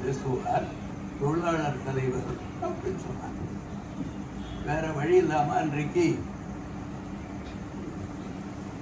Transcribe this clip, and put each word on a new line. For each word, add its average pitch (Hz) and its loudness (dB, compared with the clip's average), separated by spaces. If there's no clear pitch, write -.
பேசுவார், - 0
தொழிலாளர் 156 2
தலைவர்" 131 0
அப்படின்னு - -2
சொன்னார். - -4
வேற 156 2
வழி 151 6
இல்லாம 156 8
அன்றைக்கு 151 4